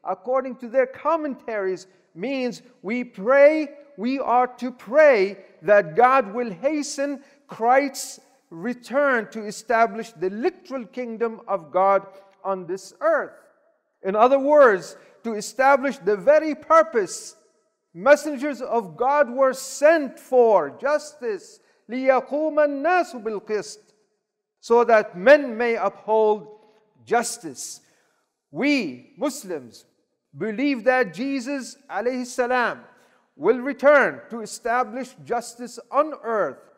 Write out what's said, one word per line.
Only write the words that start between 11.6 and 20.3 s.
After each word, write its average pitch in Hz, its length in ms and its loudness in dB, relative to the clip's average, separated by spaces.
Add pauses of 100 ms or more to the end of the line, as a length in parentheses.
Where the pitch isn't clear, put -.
God 190 340 2 (380)
on 185 240 -8
this 190 320 -12
earth. 277 340 -2 (720)
In 190 120 -4
other 254 240 4
words, 269 580 4 (260)
to 226 100 -6
establish 262 640 0
the 202 200 -2
very 294 380 2
purpose 311 800 0 (580)
messengers 277 680 0
of 196 360 -6
God 269 320 0
were 262 240 0
sent 294 680 0
for, 220 500 4